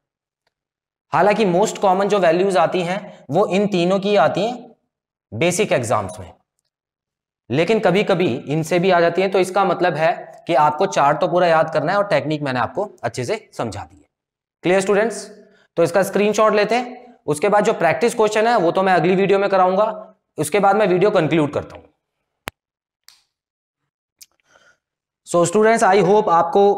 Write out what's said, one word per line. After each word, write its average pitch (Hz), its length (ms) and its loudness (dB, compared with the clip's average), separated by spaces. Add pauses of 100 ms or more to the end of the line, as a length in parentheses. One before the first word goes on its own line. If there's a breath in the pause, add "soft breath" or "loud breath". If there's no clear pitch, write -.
(1120)
हालांकि 202 340 2
most 180 320 0
common 196 300 2
जो 202 100 2
वैल्यूज 180 380 2
आती 175 260 0
हैं 180 480 -8
वो 180 180 2
इन 196 180 0
तीनों 185 340 0
की 202 160 -2
आती 160 260 2
हैं 240 320 -8 (580)
बेसिक 170 400 -2
एग्जाम्स 110 480 -2
में, 87 120 -20 (1160)
लेकिन 175 300 0
कभी 202 240 2
कभी 185 220 0 (100)
इनसे 160 420 -4
भी 185 120 0
आ 175 100 4
जाती 170 220 0
हैं, 196 80 -2
तो 196 80 0
इसका 185 260 0
मतलब 170 320 -2
है 160 160 0 (340)
कि - 100 -2
आपको 175 320 2
चार्ट 151 320 0
तो 180 80 0
पूरा 180 180 0
याद 160 260 2
करना 156 200 -2
है 202 60 0
और 202 80 0
टेक्निक 147 360 -2
मैंने 127 180 -4
आपको 170 280 -4 (140)
अच्छे 123 220 -6
से 208 280 -8
समझा 107 300 -10
दी - 140 -20
है। - 120 -20 (560)
क्लियर 180 160 2
स्टूडेंट्स? 208 460 -2 (500 soft breath)
तो 170 60 2
इसका 170 200 2
स्क्रीनशॉट 208 520 0
लेते 208 200 0
हैं, - 420 -8 (100)
उसके 151 220 -2
बाद 208 160 2
जो 214 100 2
प्रैक्टिस 165 400 0
क्वेश्चन 214 320 0
है 240 120 2
वो 170 140 0
तो 190 100 0
मैं 190 100 2
अगली 180 240 2
वीडियो 196 220 2
में 196 120 0
कराऊंगा, 190 640 0 (240)
उसके 196 220 -2
बाद 196 160 4
मैं 214 100 2
वीडियो 185 240 2
कंक्लूड 160 420 0
करता - 240 -8
हूं। - 60 -20 (3500 soft breath)
So - 180 -2
students, 220 400 2
I 196 180 4
hope 202 260 2
आपको 170 340 2 (160)